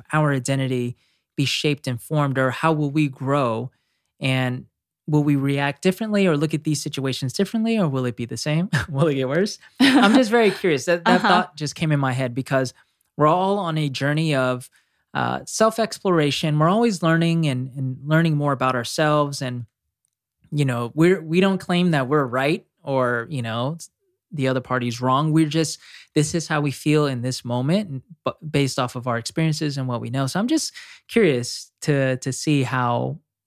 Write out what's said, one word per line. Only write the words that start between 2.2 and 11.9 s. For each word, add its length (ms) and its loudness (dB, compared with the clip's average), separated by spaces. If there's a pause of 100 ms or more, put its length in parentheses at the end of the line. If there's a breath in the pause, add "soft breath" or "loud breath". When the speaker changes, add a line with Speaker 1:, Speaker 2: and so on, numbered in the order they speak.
Speaker 1:
or 120 2
how 200 0
will 180 0
we 200 2
grow? 600 -2 (500)
And 460 -2 (420)
will 160 2
we 120 2
react 480 -2
differently 420 0
or 120 4
look 160 0
at 100 -4
these 180 -2
situations 520 -4
differently, 440 0
or 100 2
will 180 0
it 100 -2
be 100 -6
the 120 -8
same? 320 -2 (100)
<laughs> 100 -4
Will 180 2
it 80 0
get 120 -2
worse? 320 -2 (200 soft breath)
I'm 360 6
just 160 4
very 200 4
curious. 340 0
That, 200 0
that 120 4
Speaker 2:
Uh-huh. 100 2
Speaker 1:
thought 300 2
just 180 -6
came 160 0